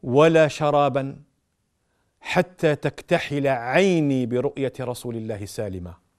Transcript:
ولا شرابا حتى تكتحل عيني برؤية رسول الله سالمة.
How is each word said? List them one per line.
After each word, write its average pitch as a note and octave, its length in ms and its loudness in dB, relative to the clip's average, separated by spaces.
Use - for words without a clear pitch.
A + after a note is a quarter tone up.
ولا D#3 460 6
شرابا C#3+ 680 0
حتى F3 560 0
تكتحل E3+ 720 -2
عيني C3+ 800 2
برؤية B2+ 540 -2
رسول B2 360 -8
الله A2 300 -8
سالمة. F#2 720 -10